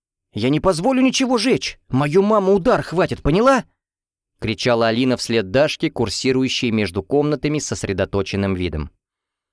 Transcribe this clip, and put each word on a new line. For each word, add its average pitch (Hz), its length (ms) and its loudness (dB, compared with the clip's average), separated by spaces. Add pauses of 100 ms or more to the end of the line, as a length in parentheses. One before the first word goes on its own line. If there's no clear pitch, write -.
(320)
«Я 214 160 -2
не 285 120 2
позволю 262 420 0
ничего 254 340 0
жечь! 214 420 -2 (120)
Мою 147 320 2
маму 202 320 2
удар 190 260 2
хватит, 160 400 -4
поняла?» 226 440 2 (760)
кричала 113 480 0
Алина 120 300 2
вслед 113 320 -2
Дашке, 147 400 0
курсирующей 127 800 -2
между 101 320 -2
комнатами 147 560 -2
с - 80 -8
сосредоточенным 98 880 -2
видом. 80 360 -4 (640)